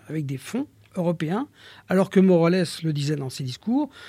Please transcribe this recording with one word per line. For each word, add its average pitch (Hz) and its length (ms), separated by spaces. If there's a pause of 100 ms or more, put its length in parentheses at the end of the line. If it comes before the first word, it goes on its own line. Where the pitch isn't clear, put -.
avec 151 180
des 135 120
fonds 262 300 (300)
européens, 175 500 (400)
alors 190 220
que 190 100
Morales 180 460 (180)
le 160 80
disait 147 240
dans 139 140
ses - 140
discours, 247 460 (200)